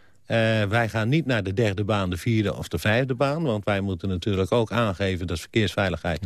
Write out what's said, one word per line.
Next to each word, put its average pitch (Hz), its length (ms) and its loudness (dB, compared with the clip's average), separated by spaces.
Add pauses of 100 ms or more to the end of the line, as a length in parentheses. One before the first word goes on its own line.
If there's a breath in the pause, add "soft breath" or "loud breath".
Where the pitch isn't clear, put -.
(260 soft breath)
Eh, 113 120 0 (260)
wij 110 260 2
gaan 110 200 0
niet 156 160 2
naar 117 180 0
de 95 100 -4
derde 104 300 0
baan, 98 260 0
de 90 80 -2
vierde 110 380 0
of - 120 -10
de - 100 -4
vijfde 123 380 0
baan. 143 280 0
Want 107 220 0
wij 101 160 2
moeten 98 280 -2
natuurlijk 92 420 0
ook 117 200 2
aangeven 95 560 0
dat 85 120 -4
verkeersveiligheid, 92 840 0